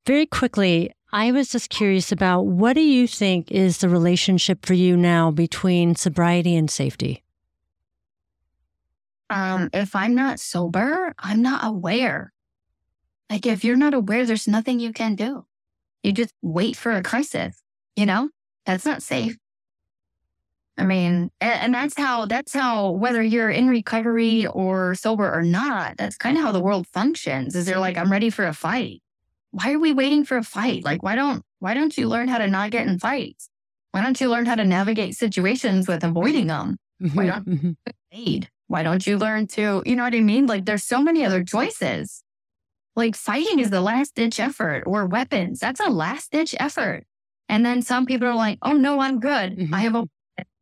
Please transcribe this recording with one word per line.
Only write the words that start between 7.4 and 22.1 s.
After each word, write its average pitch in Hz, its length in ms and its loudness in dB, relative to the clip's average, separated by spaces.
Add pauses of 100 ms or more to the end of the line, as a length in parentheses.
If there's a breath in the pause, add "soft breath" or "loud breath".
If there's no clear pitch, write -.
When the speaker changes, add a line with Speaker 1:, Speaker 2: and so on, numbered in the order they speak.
Speaker 2:
Um, 190 440 -2
if 196 220 -2
I'm 214 200 0
not 262 260 0
sober, 226 800 -2
I'm 214 240 0
not 262 220 0
aware. 202 680 -2 (960)
Like, 214 180 -2
if 220 180 0
you're 240 120 4
not 285 180 4
aware, 233 320 0
there's 220 220 -2
nothing 226 320 0
you 233 120 -6
can 220 220 -2
do. 220 320 -6 (560)
You 202 100 0
just 226 300 -2
wait 175 340 -2
for - 160 -4
a 190 100 -2
crisis, - 600 -4 (320)
you 202 120 2
know? 220 240 0 (360)
That's 185 180 -2
not 302 180 -4
safe. 226 340 -4 (1400)
I 190 80 -2
mean, 175 460 2 (100)
a-, 185 40 -4
and 233 300 0
that's 277 220 -4
how, 247 300 -2